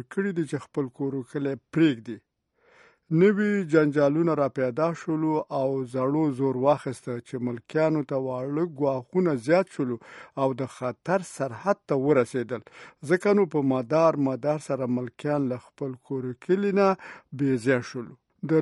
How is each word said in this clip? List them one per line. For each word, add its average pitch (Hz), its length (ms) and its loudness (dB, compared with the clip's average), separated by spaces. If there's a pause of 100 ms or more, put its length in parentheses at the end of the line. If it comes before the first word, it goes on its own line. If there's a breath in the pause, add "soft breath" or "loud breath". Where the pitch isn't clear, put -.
(140)
کړي 196 240 -2
دي 165 140 -2
چې 139 160 -6
خپل 139 200 -4 (120)
کور 139 200 -4
و - 20 -6 (120)
کلی 139 200 -4 (200)
پرېږدي. 120 440 2 (960 soft breath)
نوي 202 400 4 (240)
جنجالونه 151 640 4
را 139 100 0 (120)
پیدا 131 280 0 (140)
شولو 156 320 0 (240)
او 135 80 0 (160)
زړو 131 420 0 (160)
زور 131 240 0
واخیسته 131 640 0
چې - 80 -10 (160)
ملکیانو 156 580 -2
ته 135 160 -2
واړه 135 400 -4 (140)
ګواښونه 143 520 0 (140)
زیات 180 320 2
شولو 123 240 -4 (400 loud breath)
او 135 80 2 (100)
د 131 200 -8
خطر 165 560 -4
سرحد 135 520 -4
ته 151 80 2 (100)
ورسېدل. 123 560 2 (480 loud breath)
ځکه 202 300 4
نو 175 140 2
په 139 240 2
مدار 147 560 2
مدار 143 400 -2
سره 127 240 -2
ملکیان 127 580 -4
له 117 160 -14
خپل 131 400 -10
کور 127 180 -6
و 123 160 -10
کلي 196 340 0
نه 190 140 6 (440 loud breath)
بې 139 140 0 (140)
ځای 127 240 4
شولو. 123 260 -12 (340)
د 160 120 4